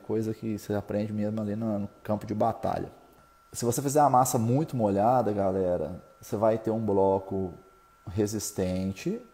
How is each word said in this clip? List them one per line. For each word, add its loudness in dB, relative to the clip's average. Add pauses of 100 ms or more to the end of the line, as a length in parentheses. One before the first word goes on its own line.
Coisa -2
que -6
você -6
aprende -4
mesmo -2
ali -2
no, -2
no -6 (120)
campo -4
de -4
batalha. -2 (640)
Se -6
você 0
fizer 2
a 8
massa 4
muito 2
molhada, 2
galera, 0 (180)
você -6
vai 4
ter -2
um 0
bloco 2 (540)
resistente -2 (120)